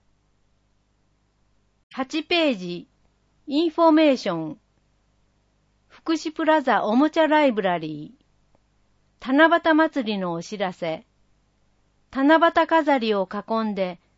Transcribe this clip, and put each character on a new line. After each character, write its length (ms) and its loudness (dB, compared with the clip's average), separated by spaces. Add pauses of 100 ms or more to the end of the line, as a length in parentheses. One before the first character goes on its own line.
(1900)
八 300 -8
ペ 300 0
ー 40 -4
ジ、 320 -12 (600)
イ 180 0
ン 40 -2
フ 180 2
ォ 20 6
メ 220 6
ー 40 0
シ 140 -6
ョ 60 -4
ン。 240 -10 (1300)
福 240 -8
祉 200 -6
プ 120 -6
ラ 180 2
ザ 220 0
お 100 -2
も 160 2
ち 80 -6
ゃ 80 4
ラ 200 2
イ 60 2
ブ 100 -4
ラ 160 0
リ 380 -12
ー。 1080 -20
七 380 4
夕 100 2
祭 380 0
り 80 -4
の 120 -4
お 80 -6
知 160 -12
ら 160 -6
せ。 320 -8 (1080)
七 240 4
夕 320 2
飾 300 2
り 160 -2
を 140 -2
囲 420 -6
ん 40 -6
で 240 -6 (200)